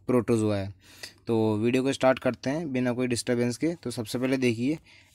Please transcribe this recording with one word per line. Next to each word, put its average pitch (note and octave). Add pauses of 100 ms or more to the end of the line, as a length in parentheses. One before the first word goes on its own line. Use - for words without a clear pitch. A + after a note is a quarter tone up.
प्रोटोजोआ A2
है। G2 (520)
तो A2
वीडियो A#2+
को C3+
स्टार्ट C3
करते B2+
हैं D#3
बिना B2+
कोई B2
डिस्टर्बेंस A#2+
के। E3
तो C3
सबसे A#2
पहले C3
देखिए, B2+ (360)